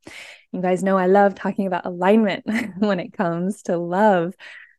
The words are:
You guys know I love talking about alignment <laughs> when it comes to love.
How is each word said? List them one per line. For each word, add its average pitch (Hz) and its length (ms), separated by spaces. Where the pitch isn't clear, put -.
You 185 100
guys 180 220
know 190 140
I 185 100
love 196 280
talking 202 320
about 180 180
alignment 185 600
<laughs> 185 140
when 196 220
it - 140
comes 175 500
to 180 140
love. 180 580